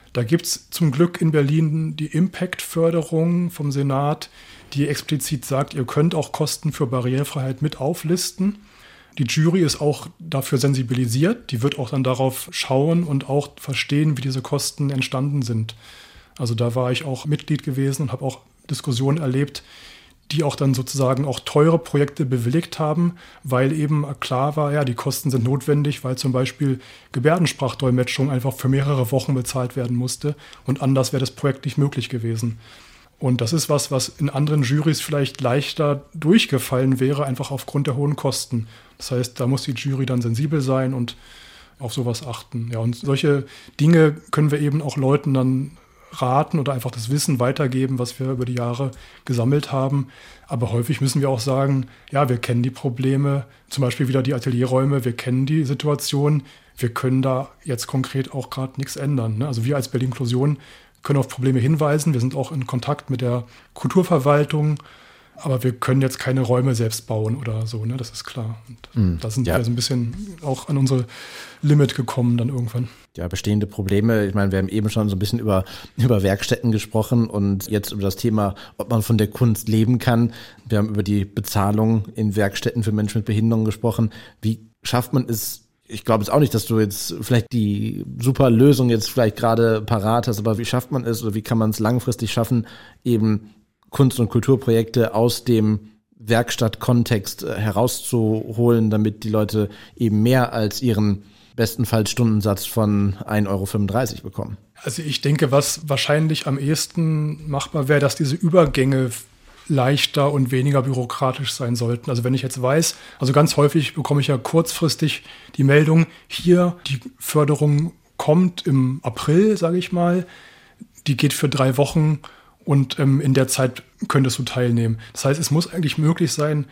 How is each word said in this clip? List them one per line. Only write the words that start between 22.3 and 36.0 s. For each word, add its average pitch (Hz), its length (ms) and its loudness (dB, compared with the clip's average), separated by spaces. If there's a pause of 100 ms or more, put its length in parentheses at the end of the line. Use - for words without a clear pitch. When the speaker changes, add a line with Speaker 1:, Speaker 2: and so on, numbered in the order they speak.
Speaker 1:
haben, 165 360 0 (280)
weil 131 280 2
eben 151 340 0 (140)
klar 139 360 -2
war, 147 180 0
ja, 147 100 0
die 123 120 -2
Kosten - 340 -4
sind 123 140 0
notwendig, 143 600 0
weil 131 140 -4
zum 131 140 -2
Beispiel 131 480 0 (320)
Gebärdensprachdolmetschung 135 1200 0
einfach 131 220 -2
für - 160 -2
mehrere 135 420 2
Wochen 135 240 0
bezahlt 127 400 -4
werden 120 200 -2
musste 127 400 -4 (300)
und 131 160 -2
anders 135 320 2
wäre 143 60 0
das 131 120 -2
Projekt - 340 -2
nicht 131 120 -4
möglich 139 320 -2
gewesen. 113 480 -4 (640)
Und 127 220 0
das 117 120 0
ist 160 160 -2
was, 147 220 0
was 131 180 -2
in 139 200 -4
anderen 147 340 0
Jurys 147 380 0
vielleicht 143 400 -4
leichter 143 720 0